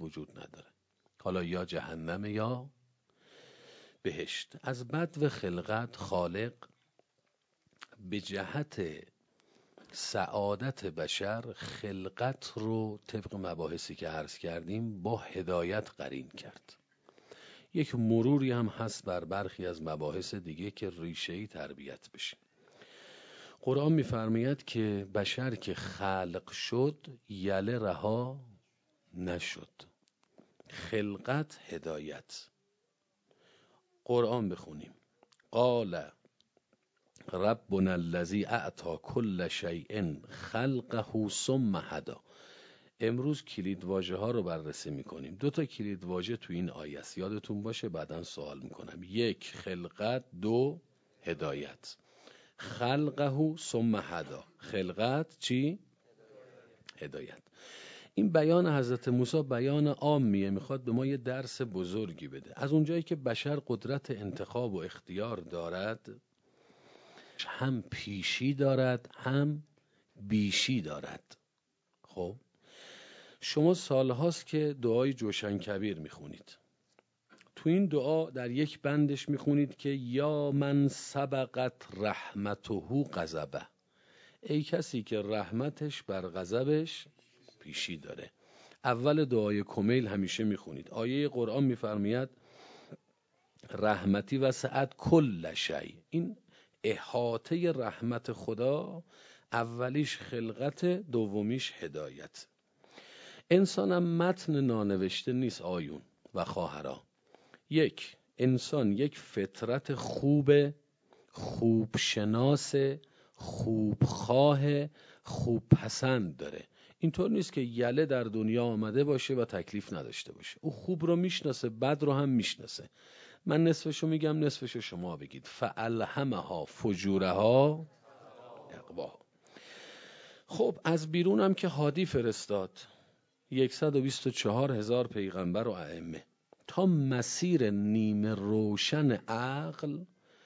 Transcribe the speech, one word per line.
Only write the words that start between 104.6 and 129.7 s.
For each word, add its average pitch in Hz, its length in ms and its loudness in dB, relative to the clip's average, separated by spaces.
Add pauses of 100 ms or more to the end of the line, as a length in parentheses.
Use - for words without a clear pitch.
نانوشته 104 720 2
نیست 123 300 -2
آیون 82 400 -4 (320)
و 90 100 0
خواهرا. 73 580 -4 (680)
یک 151 460 2 (220)
انسان 127 540 4
یک 135 260 0
فطرت 117 760 -4
خوب، 143 560 4 (800)
خوب 113 640 2
شناس، 120 800 2 (580)
خوب 110 720 0
خواه، 139 560 6 (640)
خوب - 460 0
پسند 113 680 4
داره. - 320 -10 (300)
اینطور 180 320 2
نیست 208 220 0
که 143 80 -2
یله 120 460 2
در 131 180 2
دنیا 110 400 2
آمده 113 400 2
باشه 139 300 2
و 123 100 2
تکلیف 101 480 -4
نداشته 67 400 -8
باشه. - 300 -14
او 160 80 -4
خوب 156 340 -4
رو 170 120 4
میشناسه، 170 520 0
بد 131 340 0
رو 143 100 4
هم 139 160 4
میشناسه. - 600 0 (560)
من 160 180 6
نصفشو 160 420 2
می‌گم، 156 320 2
نصفشو 135 420 -2
شما 87 360 -6
بگید. 71 300 -14
فَأَلْهَمَهَا 110 1200 -2
فُجُورَهَا 104 1200 4 (840)
تَقْوَاهَا. - 480 -12 (1300)